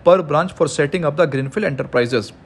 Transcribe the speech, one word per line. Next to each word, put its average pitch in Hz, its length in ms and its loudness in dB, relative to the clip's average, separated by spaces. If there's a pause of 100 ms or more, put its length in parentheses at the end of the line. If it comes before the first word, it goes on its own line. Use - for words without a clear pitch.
per 180 180 6
branch 156 300 -2
for 160 160 0
setting 156 380 -2
up 147 100 -2
the 170 100 2
greenfield 139 380 -4
enterprises. 123 720 -2 (120)